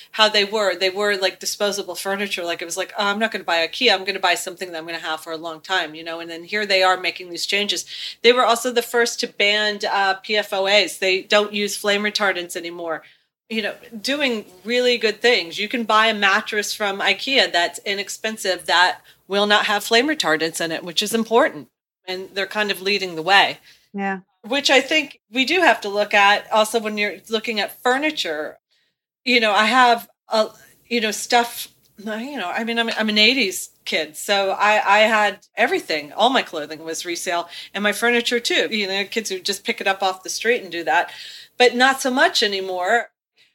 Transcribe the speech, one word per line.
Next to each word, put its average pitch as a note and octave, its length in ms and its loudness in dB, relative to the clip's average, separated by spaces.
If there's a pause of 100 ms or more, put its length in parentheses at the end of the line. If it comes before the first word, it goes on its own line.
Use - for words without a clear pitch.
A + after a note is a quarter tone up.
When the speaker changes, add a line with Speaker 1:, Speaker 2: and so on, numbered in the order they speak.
(120)
Speaker 1:
how G#3+ 160 2
they G#3 160 2
were. G3+ 320 0
They F#3 140 0
were, G3+ 260 0
like, F#3+ 240 -2
disposable G3 560 -4
furniture. G3 480 -4
Like, E3+ 180 -4
it - 20 -8
was E3+ 120 -8
like, F3+ 200 -6
"Oh, G#3 100 0
I'm G3+ 120 0
not A3 140 -2
gonna G3 100 -6
buy E3 240 0
ikea. A3 260 2
I'm F#3+ 120 -2
gonna F#3+ 160 -6
buy F3 160 2
something F3+ 340 -8
that E3+ 80 -10
I'm D#3+ 80 -10
gonna E3+ 140 -8
have D#3+ 200 -6
for E3+ 120 -12
a D#3+ 40 -6
long D#3+ 240 -10
time," D#3+ 360 -2
you E3 80 -14
know? E3 160 -8
And E3 100 -12
then E3+ 140 -12
here G#3 200 -4
they F#3+ 200 4
are F#3 120 4
making F3+ 340 -6
these E3+ 140 -8
changes. G3+ 400 -2 (380)
They A#3 100 8
were B3 120 4
also A3+ 260 2
the A#3 120 0
first A#3+ 380 0
to - 60 -4
ban, G#3 540 0 (100)
uh, G3 240 2
P G#3+ 220 -4
F G#3 160 -2
O G3 140 0
As. G3 320 2
They F#3+ 240 0
don't G#3 300 2
use G3+ 240 -4
flame G3+ 260 0
retardants F#3+ 520 -2
anymore. E3+ 480 -8 (460)
You A3 140 -4
know, G3 120 -6 (260)
doing B3+ 440 -2 (180)
really B3 360 2
good G#3+ 220 -2
things. F3 380 2
You G#3 100 -4
can A#3+ 140 -2
buy A3 240 4
a A3+ 80 2
mattress G#3 580 0
from G3 280 -4
ikea G3 500 2
that's F3 300 0
inexpensive G3+ 880 -6
that F3+ 340 4 (260)
will G3+ 200 0
not G#3 200 4
have G#3 160 0
flame A#3 240 4
retardants E3 540 0
in E3 100 -4
it, D#3+ 140 -6
which F3 180 -4
is G#3+ 120 -2
important. A3+ 540 2 (360)
And F#3 300 -8
they're F#3+ 120 -2
kind G#3 240 -2
of F3+ 100 -6
leading F#3+ 360 -2
the D#3 60 -4
way. E3 360 4 (340)
Speaker 2:
Yeah. G3 280 -4 (260)
Speaker 1:
Which C4+ 240 0
I C4 100 6
think D4 400 -2 (120)
we C4 120 0
do D#4+ 160 0
have C4+ 200 6
to - 80 -8
look G#3 260 0
at G3+ 380 4
also G#3+ 260 2
when G#3+ 180 -4
you're G#3 200 -2 (120)
looking A3 300 -4
at - 240 -4
furniture. B3 760 -2 (640)
You B3 160 4
know, G#3+ 120 4
I G#3 120 4
have, A#3+ 440 4 (200)
a, A3 220 0 (360)
you A#3+ 140 -2
know, A3 100 0
stuff, - 580 0 (300)
you A3 380 -8
know, F#3 120 -6
I A3 160 -4
mean, A#3 140 -4
I'm, A#3 120 0
I'm G#3+ 180 -2
an G#3 100 0
eighties G#3+ 520 0 (140)
kid. D#3 320 -4
So G3 360 0
I, G#3 460 4
I - 20 -
had G#3+ 460 2 (100)
everything. G3 560 -2
All A3 180 4
my A#3+ 120 2
clothing D#3 420 -10
was E3 200 -8
resale F3 440 -4 (260)
and G3 80 -6
my G#3 100 2
furniture A#3 480 0
too. A#3 300 0
You G#3+ 160 -2
know, G3 180 -2
kids G#3+ 260 -6
who F#3+ 100 -6
just G3+ 240 -6
pick - 160 -4
it G3 80 -2
up F#3+ 140 0
off F#3+ 200 -2
the - 80 -10
street A#3 320 0
and F3+ 80 -12
do E3+ 140 -6
that, D#3+ 260 2 (460)
but B3 180 6
not C4 260 4
so C4 100 -2
much D4+ 320 2
anymore. F#3+ 680 0 (440)